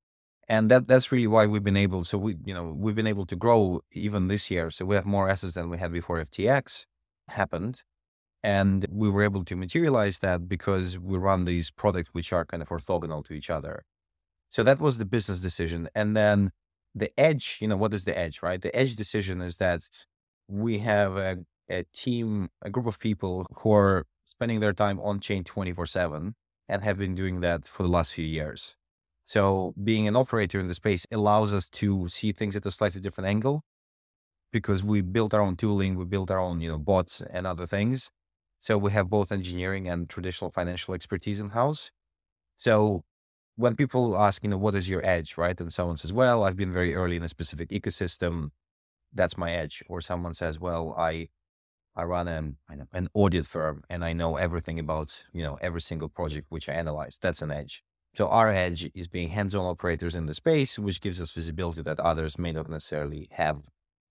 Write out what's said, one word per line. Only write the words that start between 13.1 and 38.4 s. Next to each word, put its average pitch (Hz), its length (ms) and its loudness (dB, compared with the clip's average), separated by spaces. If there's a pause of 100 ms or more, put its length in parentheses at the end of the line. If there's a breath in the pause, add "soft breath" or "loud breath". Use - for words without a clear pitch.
to 78 100 -12
each 73 160 -10
other. 73 340 -6 (680)
So 117 120 0
that 135 160 6
was 143 200 2
the 110 60 -2
business 98 360 -2
decision. 85 560 -4
And 104 200 2
then 104 360 6 (420)
the 107 240 -2
edge, 151 420 4
you 107 60 -2
know, 107 100 2
what 101 160 2
is 95 120 -4
the 92 120 -2
edge, 82 260 -4
right? 92 200 -2
The - 140 -4
edge 127 180 2
decision 98 460 -4
is 87 160 -6
that 87 320 0 (580)
we 104 320 -2
have 104 380 2
a, 95 220 -2 (300)
a 92 240 -4
team, 113 580 -2 (120)
a 98 80 -8
group 120 160 -2
of 110 140 -6
people 92 520 -2
who - 200 2
are 98 340 6 (180)
spending 117 360 -2
their 104 120 4
time 98 280 2
on 101 180 -2
chain 98 240 -4
twenty-four 90 440 -6
seven 87 500 -4 (320)
and 98 160 -4
have 101 140 0
been 92 180 -2
doing 92 240 -2
that 85 260 0
for - 160 -6
the 90 60 2
last 87 240 2
few 82 120 -6
years. 78 520 -6 (480)
So 95 580 2
being 107 240 2
an 104 80 2
operator 107 460 2
in 90 80 -4
the 87 60 -4
space 95 360 -2
allows 104 420 4
us 98 180 -2
to 98 360 -2
see 107 240 -2
things 101 240 -4
at 101 100 -6
a 101 60 -2
slightly 98 300 -2
different 95 260 -6
angle 120 380 0 (880)
because 101 320 0
we 104 160 4
built 101 340 0
our 104 80 6
own 92 140 0
tooling, 98 400 2
we 92 80 -4
built 92 260 -2
our 95 80 2
own, 87 220 -2
you 82 80 -4
know, 78 100 -4
bots 92 420 2 (120)
and 90 120 -4
other 87 220 -4
things. 113 420 -2 (500)